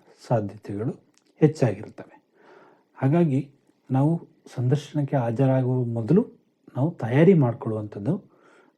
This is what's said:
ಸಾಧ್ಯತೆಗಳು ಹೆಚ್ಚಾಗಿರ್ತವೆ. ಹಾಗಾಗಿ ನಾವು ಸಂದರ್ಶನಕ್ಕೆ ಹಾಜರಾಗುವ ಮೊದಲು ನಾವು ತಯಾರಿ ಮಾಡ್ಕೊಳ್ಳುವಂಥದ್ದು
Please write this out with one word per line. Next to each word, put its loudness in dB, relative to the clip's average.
ಸಾಧ್ಯತೆಗಳು -6
ಹೆಚ್ಚಾಗಿರ್ತವೆ. -2
ಹಾಗಾಗಿ 0
ನಾವು 0
ಸಂದರ್ಶನಕ್ಕೆ -2
ಹಾಜರಾಗುವ 0
ಮೊದಲು 2
ನಾವು -2
ತಯಾರಿ 4
ಮಾಡ್ಕೊಳ್ಳುವಂಥದ್ದು -2